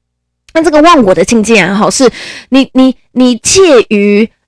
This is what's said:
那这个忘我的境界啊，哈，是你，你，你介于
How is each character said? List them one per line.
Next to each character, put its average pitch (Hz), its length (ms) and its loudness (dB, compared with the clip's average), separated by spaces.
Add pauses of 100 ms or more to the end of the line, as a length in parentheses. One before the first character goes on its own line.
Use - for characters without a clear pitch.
(540)
那 320 100 -2
这 339 60 -2
个 302 140 0
忘 320 200 2
我 185 120 0
的 180 100 -2
境 226 160 0
界 214 180 0
啊， 180 140 -2
哈， 196 160 -2
是 254 180 0 (420)
你， 269 240 0
你， 262 220 0 (180)
你 247 240 0
介 320 520 2
于 208 400 0 (180)